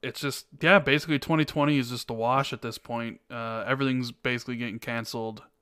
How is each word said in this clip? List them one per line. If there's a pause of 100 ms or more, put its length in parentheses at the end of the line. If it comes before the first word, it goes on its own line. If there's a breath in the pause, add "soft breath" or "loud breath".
it's
just, (160)
yeah,
basically
twenty
twenty
is
just
a
wash
at
this
point. (100)
Uh,
everything's
basically
getting
canceled. (200)